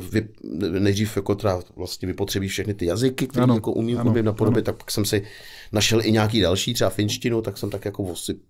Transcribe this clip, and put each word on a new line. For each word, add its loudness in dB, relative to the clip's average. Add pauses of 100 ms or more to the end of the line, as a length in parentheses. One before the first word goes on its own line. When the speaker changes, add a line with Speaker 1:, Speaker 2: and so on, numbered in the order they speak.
(120)
Speaker 1:
vy-, 0 (520)
nejdřív 2
jako 0
teda 0 (160)
vlastně -8
vypotřebíš -2
všechny -2
ty -4
jazyky, 0
který 0
Speaker 2:
Ano, 6
Speaker 1:
jako -2
umím, 0
Speaker 2:
ano, 2
Speaker 1:
umím 2
napodobit, 2 (100)
Speaker 2:
ano. 0
Speaker 1:
tak -10
pak -14
jsem 0
si 0 (480)
našel 4
i 2
nějaký 4
další, 2
třeba 2
finštinu, 0
tak -6
jsem -6
tak -6
jako -4
si -6 (100)